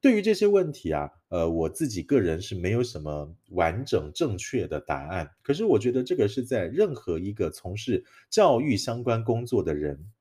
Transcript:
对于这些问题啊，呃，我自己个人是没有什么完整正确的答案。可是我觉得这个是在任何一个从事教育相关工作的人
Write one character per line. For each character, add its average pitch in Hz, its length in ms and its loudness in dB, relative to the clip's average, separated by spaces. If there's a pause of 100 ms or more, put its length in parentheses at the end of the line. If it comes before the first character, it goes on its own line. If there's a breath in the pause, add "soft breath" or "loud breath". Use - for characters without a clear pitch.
对 254 140 6
于 208 60 2
这 220 100 4
些 208 140 4
问 190 260 4
题 - 200 -6
啊， 73 180 -2 (180)
呃， 85 180 0
我 82 220 0
自 147 180 -4
己 101 160 -6
个 131 180 2
人 85 200 0
是 101 140 -10
没 90 160 -2
有 117 120 0
什 120 160 -6
么 76 380 -8 (140)
完 87 340 0
整 78 300 -2
正 120 240 -2
确 98 280 -4
的 73 140 -6
答 71 280 -6
案。 85 220 -6 (120)
可 139 100 0
是 170 100 0
我 180 160 4
觉 120 140 0
得 127 100 0
这 180 140 -2
个 113 100 4
是 117 160 -2
在 117 220 -2
任 151 300 0
何 87 240 -4
一 98 160 -6
个 87 160 -2
从 90 260 -10
事 107 260 -2 (280 soft breath)
教 147 320 6
育 131 160 2
相 120 260 -6
关 113 180 0
工 117 220 0
作 117 180 0
的 80 120 0
人 73 280 -4 (180)